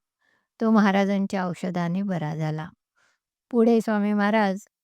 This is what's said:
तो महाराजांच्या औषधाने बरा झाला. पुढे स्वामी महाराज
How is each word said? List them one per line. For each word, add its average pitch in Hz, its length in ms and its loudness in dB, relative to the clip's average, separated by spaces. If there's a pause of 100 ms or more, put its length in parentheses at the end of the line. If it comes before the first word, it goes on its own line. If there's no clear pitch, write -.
(600)
तो 220 100 2
महाराजांच्या 196 760 2
औषधाने 175 560 -4
बरा 160 340 -4
झाला. 156 340 -6 (840)
पुढे 233 300 4
स्वामी 208 320 0
महाराज 202 460 2 (240)